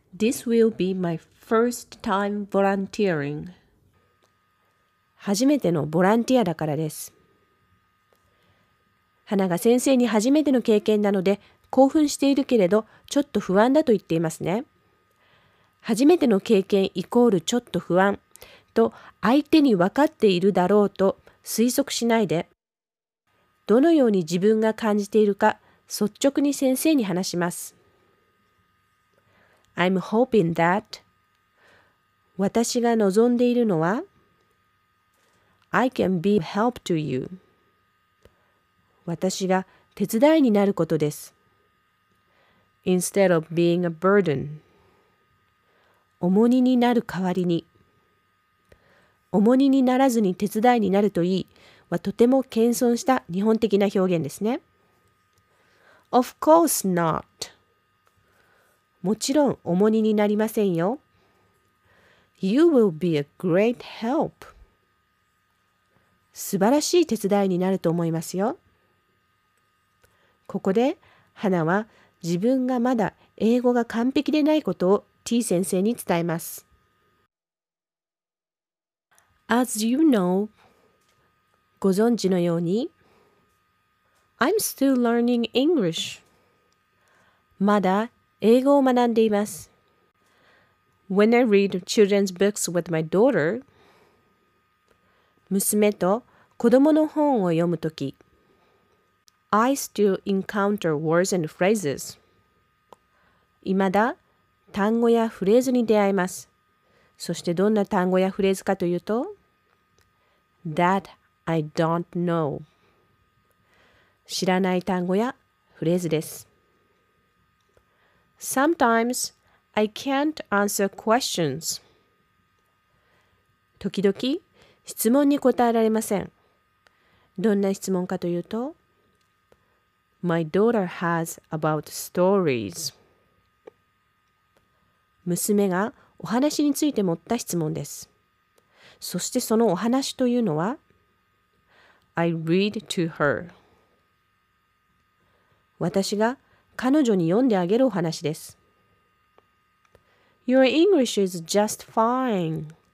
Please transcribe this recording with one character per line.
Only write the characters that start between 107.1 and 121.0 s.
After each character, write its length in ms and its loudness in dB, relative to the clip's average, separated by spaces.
そ 160 -8
し 80 -12
て 100 -2
ど 160 0
ん 60 0
な 100 0
単 260 -2
語 100 2
や 100 0
フ 120 -6
レ 100 2
ー 20 -2
ズ 80 -10
か 140 -2
と 100 -4
い 80 -2
う 60 -4
と、 340 -6
That 460 -2
I 180 -2
don't 400 -2
know. 460 -2
知 220 -8
ら 140 0
な 160 0
い 60 -4
単 240 -4
語 100 -2
や 180 -4
フ 100 -10
レ 120 0
ー 20 0
ズ 100 -6
で 140 -2
す。 240 -16
Sometimes 960 -2
I 160 -2
can't 600 -4
answer 380 -2
questions. 920 -4